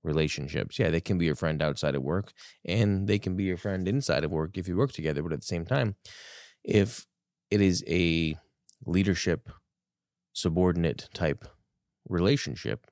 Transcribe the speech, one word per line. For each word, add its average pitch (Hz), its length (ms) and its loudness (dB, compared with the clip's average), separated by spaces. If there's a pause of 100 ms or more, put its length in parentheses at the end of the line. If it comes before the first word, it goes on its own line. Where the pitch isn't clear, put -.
relationships. 76 720 -2
Yeah, 82 120 2
they 82 100 2
can 92 180 -2
be 85 80 2
your 76 80 2
friend 78 260 -2
outside 73 360 0
of 67 60 -2
work, 85 300 -2 (320)
and 98 440 2
they 107 100 2
can 92 180 -2
be 98 80 -2
your 90 120 0
friend 95 320 -4
inside 98 340 0
of 78 80 -2
work 80 260 -2
if 90 120 -6
you 90 80 -2
work 131 160 2
together. 76 320 -2
But 82 80 -4
at 71 80 -4
the - 60 -12
same 85 200 -4
time, 120 300 0 (680)
if - 420 2 (440)
it 104 100 4
is 92 280 4
a 82 480 2 (500)
leadership 90 640 2 (840)
subordinate 85 800 2
type 78 340 -2 (600)
relationship 90 840 -2